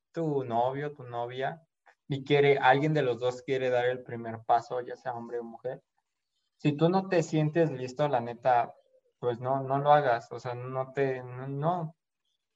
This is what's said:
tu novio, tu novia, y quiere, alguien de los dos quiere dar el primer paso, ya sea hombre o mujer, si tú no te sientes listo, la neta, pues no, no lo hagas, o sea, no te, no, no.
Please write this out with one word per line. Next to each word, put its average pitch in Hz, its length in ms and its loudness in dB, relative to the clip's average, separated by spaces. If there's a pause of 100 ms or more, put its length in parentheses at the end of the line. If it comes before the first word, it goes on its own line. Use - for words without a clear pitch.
(120)
tu 151 320 -2
novio, 135 500 -2
tu 127 100 -18
novia, 123 580 -6 (480)
y 139 160 -4
quiere, 143 320 6
alguien 139 360 4
de 151 80 2
los 120 180 0
dos 123 240 -2
quiere 131 260 -2
dar 123 160 2
el 127 180 -2
primer 113 420 -10
paso, 123 360 0
ya 123 160 -10
sea 127 180 -8
hombre 117 240 -8
o 120 60 -6
mujer, 123 360 -12 (760)
si 147 160 2
tú 160 160 4
no 190 200 0
te 170 140 4
sientes 156 480 2
listo, 127 380 -2
la 123 120 2
neta, 120 540 0 (440)
pues 120 220 -2
no, 135 220 -2
no 135 160 -2
lo 147 140 4
hagas, 127 380 4
o 120 80 -10
sea, 123 160 -8
no 131 380 -8
te, 131 300 -2
no, 127 240 -12
no. 160 480 -4 (600)